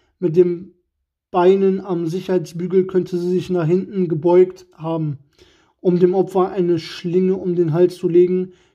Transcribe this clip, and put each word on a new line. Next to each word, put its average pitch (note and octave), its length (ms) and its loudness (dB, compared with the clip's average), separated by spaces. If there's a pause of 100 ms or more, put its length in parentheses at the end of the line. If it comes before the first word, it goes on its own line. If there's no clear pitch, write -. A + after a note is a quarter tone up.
(200)
Mit E3 180 -4
den F3 380 2 (600)
Beinen F#3+ 460 2
am E3+ 260 -4
Sicherheitsbügel F3+ 800 -2
könnte F3+ 300 -2
sie F3 120 -4
sich F3+ 200 -2
nach F3 180 -2
hinten F#3 400 -2
gebeugt F3 680 2
haben, D#3 440 -6 (640)
um F3 180 2
dem F3+ 140 4
Opfer F#3 360 0
eine F3 300 0
Schlinge F#3 560 -2
um F#3 200 -4
den E3+ 180 0
Hals F3 240 2
zu F3+ 100 -2
legen. F3+ 460 2 (220)